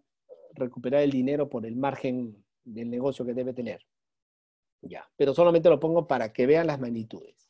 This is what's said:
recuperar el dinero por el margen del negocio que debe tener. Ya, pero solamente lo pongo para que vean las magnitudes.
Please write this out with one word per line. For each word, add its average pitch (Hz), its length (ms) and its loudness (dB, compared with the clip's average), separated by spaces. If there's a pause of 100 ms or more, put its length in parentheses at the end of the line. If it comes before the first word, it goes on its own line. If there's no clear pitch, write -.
(540)
recuperar 127 500 0
el 143 80 2
dinero 139 380 0
por 113 180 -8
el 113 80 -8
margen 127 680 -4 (200)
del 117 260 -10
negocio 127 360 -4
que 120 80 -4
debe 127 200 -4
tener. 120 320 -10 (960)
Ya, - 340 -16
pero 139 180 2
solamente 170 360 6
lo 147 100 6
pongo 160 280 0
para 120 260 -2
que 127 140 2
vean 160 180 4
las 147 140 -2
magnitudes. 113 720 -10